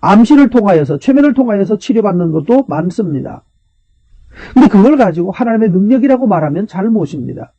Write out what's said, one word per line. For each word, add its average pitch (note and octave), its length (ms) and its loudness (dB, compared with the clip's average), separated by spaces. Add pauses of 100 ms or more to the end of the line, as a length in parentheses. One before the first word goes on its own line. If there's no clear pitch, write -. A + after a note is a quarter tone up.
암시를 A#3 500 4
통하여서, E3 480 0
최면을 C#4 360 0
통하여서 G#3 440 -2
치료받는 F#3+ 540 -2
것도 A#3 360 0
많습니다. E3 760 -6 (1080)
근데 C4 160 6
그걸 A3 280 4
가지고 F3+ 360 -2
하나님의 A3+ 380 -2
능력이라고 B3 560 0
말하면 E3+ 400 -2
잘못입니다. E3+ 920 -6